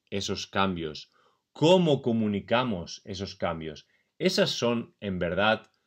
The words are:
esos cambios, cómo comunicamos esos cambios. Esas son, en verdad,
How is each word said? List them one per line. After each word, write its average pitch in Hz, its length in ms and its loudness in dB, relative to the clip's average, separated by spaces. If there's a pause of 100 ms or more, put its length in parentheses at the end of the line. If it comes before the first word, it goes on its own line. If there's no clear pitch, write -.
(120)
esos 98 360 -6
cambios, 85 640 -2 (400)
cómo 165 500 4
comunicamos 110 1000 0
esos 95 320 -8
cambios. 80 500 -6 (320)
Esas 185 340 2
son, 117 500 -2
en 95 180 -4
verdad, 95 540 0 (140)